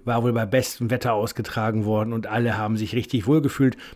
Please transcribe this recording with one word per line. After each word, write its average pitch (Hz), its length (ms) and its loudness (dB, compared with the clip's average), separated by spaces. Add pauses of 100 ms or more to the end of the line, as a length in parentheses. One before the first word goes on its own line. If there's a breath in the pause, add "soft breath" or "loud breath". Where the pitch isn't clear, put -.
war 117 180 0
wohl 123 100 2
bei 113 140 0
bestem 120 420 -2
Wetter 120 260 0
ausgetragen 107 720 -2
worden 107 260 0
und 113 160 -6
alle 113 280 0
haben 107 200 -2
sich 107 180 -4
richtig 113 320 -2
wohlgefühlt 143 500 4 (200 loud breath)